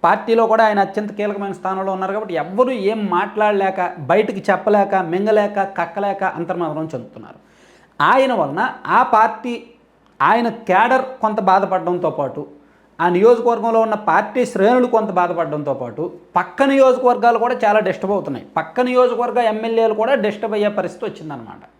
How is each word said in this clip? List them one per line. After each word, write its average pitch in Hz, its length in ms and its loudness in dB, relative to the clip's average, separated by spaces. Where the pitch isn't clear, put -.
పార్టీలో 226 420 2
కూడా 220 180 4
ఆయన 214 140 2
అత్యంత 202 340 -2
కీలకమైన 202 400 -6
స్థానంలో 190 400 -4
ఉన్నారు 190 200 -4
కాబట్టి 202 220 -6
ఎవ్వరూ 190 360 0
ఏం 208 360 -2
మాట్లాడలేక, 196 920 0
బయటికి 196 520 0
చెప్పలేక, 202 440 2
మింగలేక, 202 680 0
కక్కలేక 196 640 -4
అంతర్మాత్రం 170 580 -6
చెందుతున్నారు. 120 520 -12
ఆయన 262 300 2
వలన 175 380 -2
ఆ 214 160 4
పార్టీ, 233 600 0
ఆయన 226 260 2
క్యాడర్ 233 540 2
కొంత 214 200 0
బాధపడడంతో 180 680 0
పాటు, - 480 -8
ఆ 170 80 2
నియోజకవర్గంలో 226 720 4
ఉన్న 220 140 0
పార్టీ 208 520 0
శ్రేణులు 247 400 2
కొంత 214 240 0
బాధపడడంతో 160 640 -2
పాటు, 123 380 -8
పక్క - 260 -2
నియోజకవర్గాలు 254 760 4
కూడా 240 160 0
చాలా 214 240 2
డిస్టర్బ్ 190 340 -2
అవుతున్నాయి. 143 340 -4
పక్క - 240 -4
నియోజకవర్గ 247 580 2
ఎమ్మెల్యేలు 226 560 0
కూడా 226 200 0
డిస్టర్బ్ 208 400 -2
అయ్యే 208 140 0
పరిస్థితి 190 360 -6
వచ్చిందనమాట. 135 580 -12